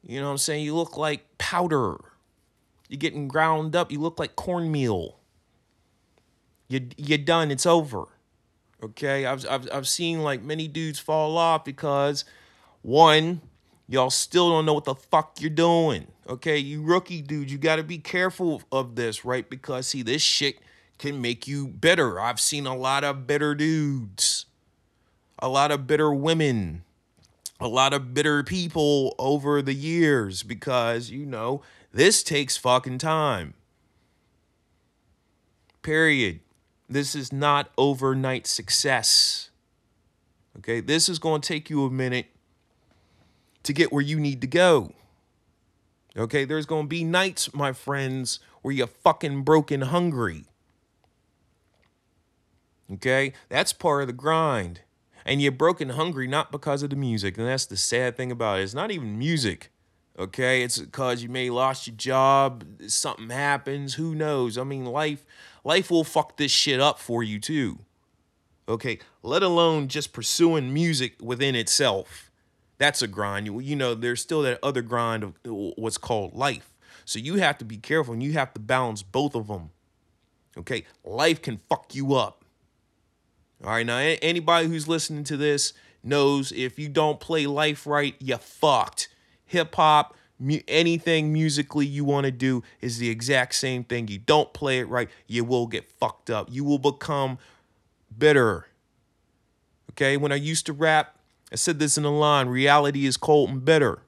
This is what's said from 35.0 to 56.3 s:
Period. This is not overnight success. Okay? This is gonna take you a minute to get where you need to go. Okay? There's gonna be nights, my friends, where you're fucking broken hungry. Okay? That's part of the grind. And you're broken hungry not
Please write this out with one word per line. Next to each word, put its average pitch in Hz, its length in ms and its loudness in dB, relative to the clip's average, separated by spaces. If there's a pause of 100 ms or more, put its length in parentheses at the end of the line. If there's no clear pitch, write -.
Period. 143 600 2 (500)
This 139 240 -4
is 135 180 -8
not 143 460 2
overnight 131 680 0
success. - 1000 0 (1120)
Okay? 117 220 -4
This 156 280 0
is 165 100 -4
gonna 156 220 0
take 151 300 -6
you 143 160 0
a 127 40 -2
minute 127 360 -4 (1400)
to 147 100 -2
get 156 180 2
where 143 120 0
you 151 180 -2
need 139 220 -2
to 135 40 -6
go. 160 460 4 (1200)
Okay? 117 280 -2
There's 147 220 -4
gonna 151 220 -4
be 165 160 -4
nights, 180 500 -2
my 143 180 -2
friends, 131 680 -6 (220)
where 139 120 -4
you're 123 120 0
fucking 147 560 0
broken 147 400 4
hungry. 131 640 -2 (2500)
Okay? 131 440 0 (140)
That's 151 240 0
part 143 300 0
of 135 40 -4
the 120 80 -8
grind. 131 640 0 (440)
And 139 180 0
you're 139 100 2
broken 151 380 0
hungry 139 360 -4
not 143 240 -2